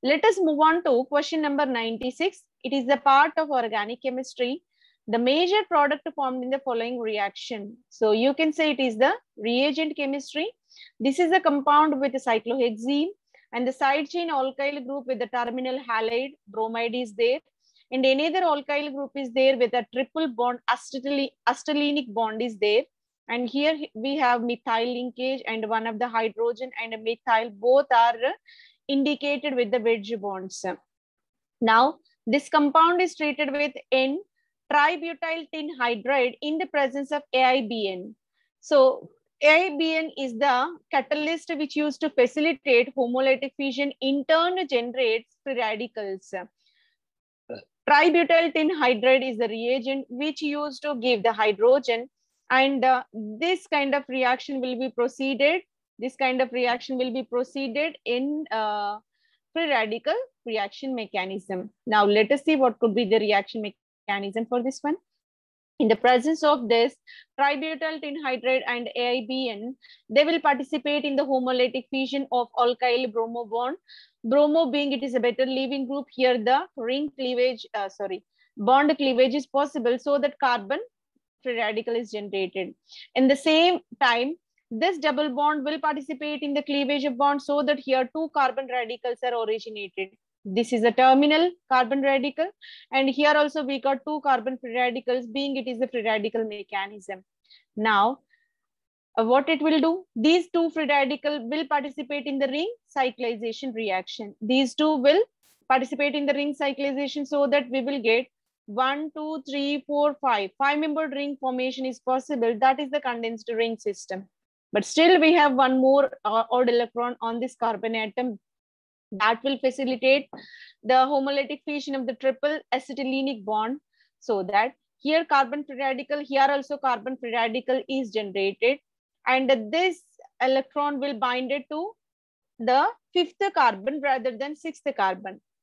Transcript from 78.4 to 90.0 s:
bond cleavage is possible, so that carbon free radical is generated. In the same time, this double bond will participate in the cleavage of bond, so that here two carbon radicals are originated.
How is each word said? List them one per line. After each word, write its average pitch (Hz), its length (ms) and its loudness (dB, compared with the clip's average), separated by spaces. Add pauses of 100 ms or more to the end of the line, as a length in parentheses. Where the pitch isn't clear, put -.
bond 277 400 4
cleavage 262 380 2
is 285 120 -2
possible, 269 520 0
so 285 200 0
that 277 220 -2
carbon 247 400 0 (640)
free 247 120 -4
radical 220 380 -2
is 233 160 -4
generated. 196 640 -6 (400)
In 262 140 6
the 277 80 6
same 330 420 4 (240)
time, 247 320 2 (380)
this 320 260 0
double 294 320 0
bond 294 340 0
will 302 140 -4
participate 302 640 -6
in 285 120 -4
the 294 80 -2
cleavage 285 420 -2
of 269 120 -2
bond, 277 240 0
so 285 220 -2
that 285 160 0
here 262 340 0
two 320 220 -4
carbon 262 340 0
radicals 240 560 -6
are 240 200 -2
originated. 214 640 -6 (360)